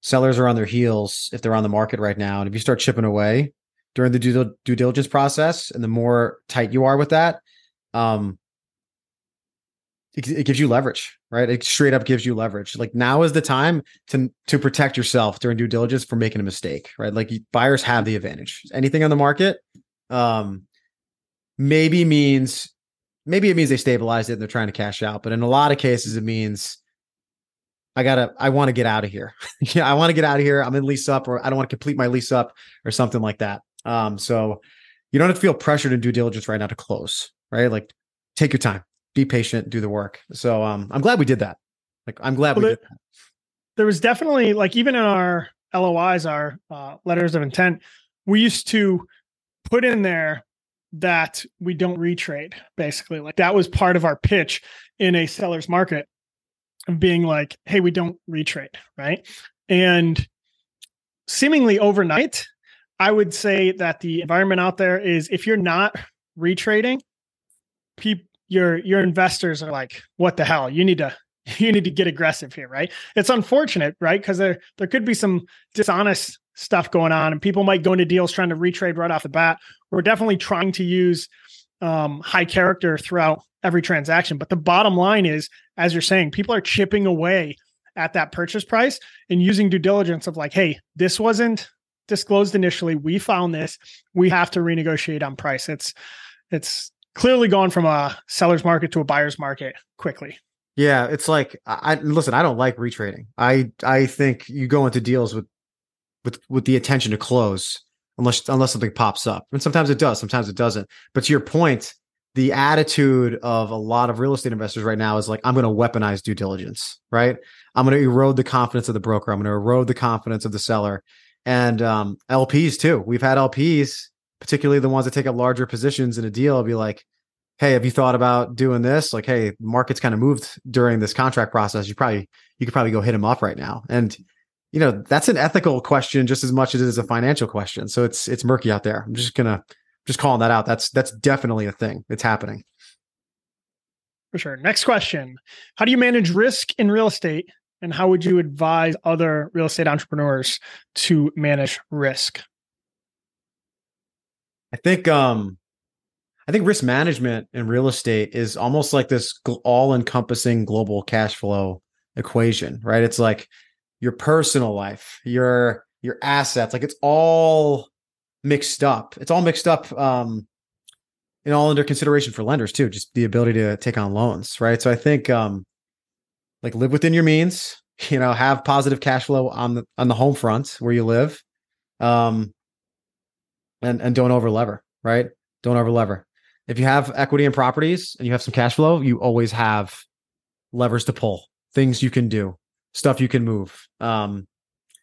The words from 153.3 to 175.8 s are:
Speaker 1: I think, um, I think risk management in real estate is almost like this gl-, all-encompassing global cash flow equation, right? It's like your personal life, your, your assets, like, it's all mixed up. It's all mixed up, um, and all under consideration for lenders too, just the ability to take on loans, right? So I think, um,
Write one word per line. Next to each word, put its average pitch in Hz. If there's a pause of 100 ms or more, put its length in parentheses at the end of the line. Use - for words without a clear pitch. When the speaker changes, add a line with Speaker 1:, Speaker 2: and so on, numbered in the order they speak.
Speaker 1:
I -
think, 180
um, 117 (880)
I -
think 202
risk 202
management 123
in 120
real 123
estate 107
is 113
almost 131
like 135
this -
gl-, 120
all-encompassing 123
global 104
cash 110
flow 98 (320)
equation, 117
right? 113
It's 117
like 110 (500)
your 120
personal 147
life, 101
your, 123 (180)
your 123
assets, 135
like, 123
it's 139
all 156 (580)
mixed 143
up. 117
It's 127
all 175
mixed 165
up, 160
um, 120 (960)
and 147
all 147
under 143
consideration 143
for 113
lenders 117
too, 127
just 101
the 120
ability 117
to 107
take 113
on 101
loans, 104
right? 117
So 127
I 117
think, 143
um, 107 (960)